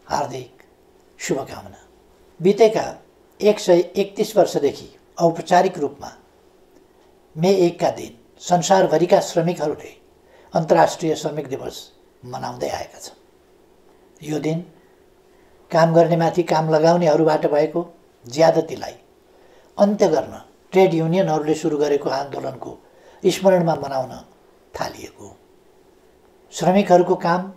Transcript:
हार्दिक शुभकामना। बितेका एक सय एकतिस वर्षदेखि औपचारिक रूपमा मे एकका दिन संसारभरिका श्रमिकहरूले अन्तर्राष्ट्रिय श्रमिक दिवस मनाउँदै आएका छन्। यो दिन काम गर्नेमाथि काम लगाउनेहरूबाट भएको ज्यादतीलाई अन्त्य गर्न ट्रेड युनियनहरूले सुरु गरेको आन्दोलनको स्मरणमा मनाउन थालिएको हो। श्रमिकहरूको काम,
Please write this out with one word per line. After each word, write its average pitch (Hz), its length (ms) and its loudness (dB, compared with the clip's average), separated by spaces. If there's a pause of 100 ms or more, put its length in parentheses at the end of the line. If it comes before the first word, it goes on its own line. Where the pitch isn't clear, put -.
हार्दिक 135 560 -8 (560)
शुभकामना। - 640 -10 (580)
बितेका 208 460 4 (540)
एक 208 200 2
सय 175 200 4 (160)
एकतिस 202 420 -4
वर्षदेखि 147 520 0 (280)
औपचारिक 175 600 0
रूपमा - 340 -8 (1200)
मे 180 200 2 (100)
एकका 170 240 -2
दिन - 240 -8 (280)
संसारभरिका 175 800 2
श्रमिकहरूले 165 760 -4 (560)
अन्तर्राष्ट्रिय 160 600 2
श्रमिक 147 340 -8
दिवस 123 340 -12 (420)
मनाउँदै 123 440 -10
आएका - 300 -10
छन्। - 1300 -20
यो 151 100 -4
दिन 160 260 -4 (1040)
काम 165 220 4
गर्नेमाथि 165 520 2
काम 160 240 0
लगाउनेहरूबाट 160 800 2
भएको 156 420 -2 (360)
ज्यादतीलाई - 720 0 (800)
अन्त्य 208 300 2
गर्न 151 340 -4 (320)
ट्रेड 185 200 4
युनियनहरूले 160 600 0
सुरु 151 220 -2
गरेको 143 320 0
आन्दोलनको 135 600 -8 (520)
स्मरणमा 175 520 2
मनाउन 135 360 -6 (600)
थालिएको - 520 -14
हो। 101 120 -20 (1160)
श्रमिकहरूको 180 640 4
काम, 175 260 -2 (160)